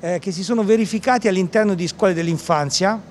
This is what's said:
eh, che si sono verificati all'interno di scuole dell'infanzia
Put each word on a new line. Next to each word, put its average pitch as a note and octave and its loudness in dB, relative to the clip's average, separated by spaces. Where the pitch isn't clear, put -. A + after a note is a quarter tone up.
eh, F3 -4
che F#3+ -6
si F3 -6
sono A3 0
verificati A3 2
all'interno F#3+ 2
di F3 -2
scuole F#3+ 0
dell'infanzia E3+ 0